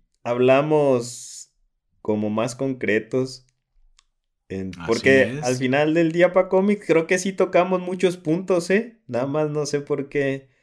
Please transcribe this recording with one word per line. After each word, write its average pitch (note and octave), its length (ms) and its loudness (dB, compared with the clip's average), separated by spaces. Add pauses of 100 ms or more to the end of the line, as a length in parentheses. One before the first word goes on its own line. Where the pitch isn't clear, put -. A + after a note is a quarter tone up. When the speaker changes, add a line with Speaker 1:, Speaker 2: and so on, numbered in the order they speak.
(240)
Speaker 1:
hablamos C3 1300 0 (480)
como G#2+ 280 -2
más A2+ 260 -4
concretos. B2+ 880 -4 (1040)
En, F#2+ 300 -10
Speaker 2:
Así A2+ 320 0
Speaker 1:
porque C3 280 4
Speaker 2:
es. - 20 -8
Speaker 1:
al B2+ 160 -2
final C#3 380 0
del E3 160 2
día, E3+ 220 4
pa F#3 160 2
Comics, G3+ 360 2
creo E3 220 2
que F#3+ 100 0
sí F#3+ 160 -4
tocamos F3+ 480 2
muchos F3+ 360 -2
puntos, F3 520 -2
¿eh? A3+ 380 -2
Nada A#2+ 200 -2
más D3+ 220 -2
no D3 160 -4
sé D3 160 -4
por C#3+ 280 -6
qué, C3+ 400 -4 (140)